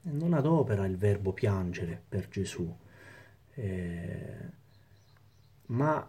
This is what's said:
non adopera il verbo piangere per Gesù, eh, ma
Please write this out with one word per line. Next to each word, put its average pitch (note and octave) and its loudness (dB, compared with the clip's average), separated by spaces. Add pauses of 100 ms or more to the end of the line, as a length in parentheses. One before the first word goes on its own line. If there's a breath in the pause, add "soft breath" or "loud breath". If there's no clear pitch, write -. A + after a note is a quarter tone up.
non E3 0
adopera C3 4
il F#2 0
verbo G2 2
piangere F#2 0
per F#2 -4
Gesù, F2+ -4 (840 loud breath)
eh, F2+ -6 (1160 soft breath)
ma D3 2